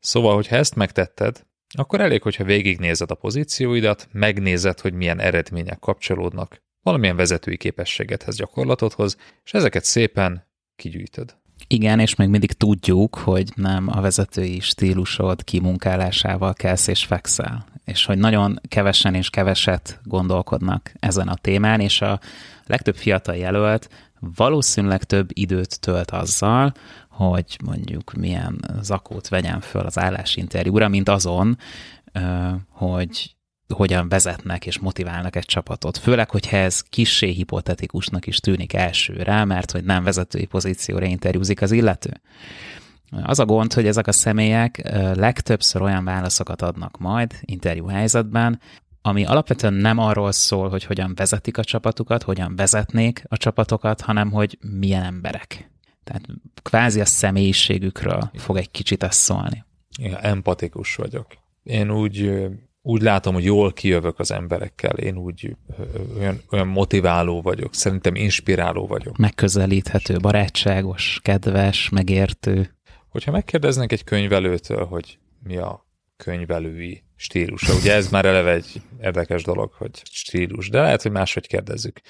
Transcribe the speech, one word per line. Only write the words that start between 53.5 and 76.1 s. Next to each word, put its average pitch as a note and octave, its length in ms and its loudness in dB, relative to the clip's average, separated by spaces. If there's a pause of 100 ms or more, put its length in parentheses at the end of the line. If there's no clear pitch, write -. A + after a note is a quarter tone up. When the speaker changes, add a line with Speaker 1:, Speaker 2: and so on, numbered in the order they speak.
Speaker 2:
hanem G#2 300 0
hogy G#2 300 0
milyen G2 420 0
emberek. F2+ 680 -10 (340)
Tehát - 180 -8 (400)
kvázi A2+ 380 2
a G2+ 40 2
személyiségükről F#2+ 1300 2
fog G2 220 -4
egy F#2 140 -4
kicsit - 320 -2
ez F#2+ 120 0
szólni. - 500 0 (340)
Speaker 1:
Igen, G#2 220 -8
empatikus F#2 720 -2
vagyok. - 320 -8 (360)
Én G#2+ 280 0
úgy, G#2 320 0
ö, G2 240 0 (360)
úgy A2+ 200 2
látom, G2+ 320 4
hogy F2+ 100 0
jól G2+ 280 6
kijövök E2+ 460 0
az - 120 -2
emberekkel, F2 640 -4
én F#2 200 -4
úgy, F2+ 400 -10 (220)
ö, - 40 -10 (120)
ö, G2+ 240 -8
olyan, G2 220 -2 (100)
olyan F#2+ 180 0
motiváló F2 760 2
vagyok, F#2+ 320 -2
szerintem F#2+ 400 0
inspiráló F#2 720 0
vagyok. G2+ 300 -6
Speaker 2:
Megközelíthető, G2 1000 2
barátságos, F#2+ 1040 0
kedves, G2 640 2
megértő. F#2+ 880 0 (320)
Speaker 1:
Hogyha - 220 -6
megkérdeznek C#3 640 0
egy A2 120 -2
könyvelőtől, G2 800 0
hogy E2+ 340 -8 (240)
mi F2+ 140 -8
a F#2 300 -8 (300)